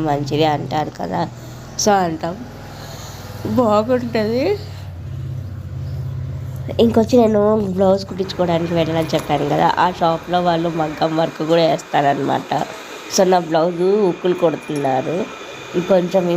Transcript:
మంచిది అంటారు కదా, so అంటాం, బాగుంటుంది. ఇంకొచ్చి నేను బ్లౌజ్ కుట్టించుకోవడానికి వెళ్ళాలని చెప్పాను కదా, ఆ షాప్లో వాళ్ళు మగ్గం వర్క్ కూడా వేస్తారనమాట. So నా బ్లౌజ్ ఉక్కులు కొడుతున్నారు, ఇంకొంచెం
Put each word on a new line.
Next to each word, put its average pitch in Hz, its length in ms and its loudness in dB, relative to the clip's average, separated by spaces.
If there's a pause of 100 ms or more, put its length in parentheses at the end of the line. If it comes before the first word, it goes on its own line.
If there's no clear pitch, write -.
(100)
మంచిది 147 360 0 (100)
అంటారు 156 440 -4
కదా, 175 220 -4 (600)
so 208 100 4 (140)
అంటాం, 165 280 -4 (1200)
బాగుంటుంది. 233 880 2 (2500)
ఇంకొచ్చి 226 380 4
నేను 214 200 6 (340)
బ్లౌజ్ 196 320 4
కుట్టించుకోవడానికి 175 680 0
వెళ్ళాలని 160 360 0
చెప్పాను 147 380 0
కదా, 165 160 4 (160)
ఆ - 20 4 (120)
షాప్లో 170 400 0 (100)
వాళ్ళు 170 200 2 (120)
మగ్గం 156 400 -2
వర్క్ 160 300 -2
కూడా 170 200 6
వేస్తారనమాట. 139 800 0 (640)
So 196 180 6
నా 180 80 6 (100)
బ్లౌజ్ 170 340 2 (260)
ఉక్కులు 180 340 0
కొడుతున్నారు, 143 720 0 (640)
ఇంకొంచెం 180 440 2 (120)